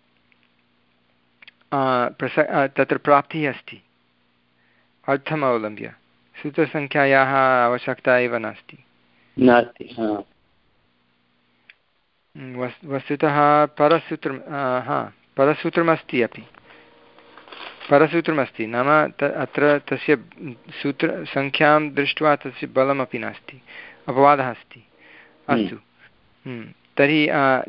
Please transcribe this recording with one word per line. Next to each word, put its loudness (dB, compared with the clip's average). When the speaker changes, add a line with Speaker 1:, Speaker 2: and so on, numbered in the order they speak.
Speaker 1:
प्रस-, -4
आ, 0
तत्र 0
प्राप्तिः 2
अस्ति, -18
अर्थम् -2
अवलम्ब्य -4
सूत्रसङ्ख्यायाः 2
आवश्यकता 0
एव 0
नास्ति। -12
Speaker 2:
नास्ति, 2
हा। -4
Speaker 1:
हम्म, -16
वस्-, -10
वस्तुतः 2
परसूत्रं, -2
आ, -4
हा, -6
परसूत्रमस्ति 0
अपि, -4
परसूत्रमस्ति, 2
नाम 2
त-, -6
अत्र 0
तस्य -2
सूत्रसङ्ख्यां 0
दृष्ट्वा 0
तस्य -12
बलमपि -2
नास्ति, -14
अपवादः 4
अस्ति। -18
Speaker 2:
हम्म। 0
Speaker 1:
अस्तु, -8
हम्म, -14
तर्हि, 2
आ, 2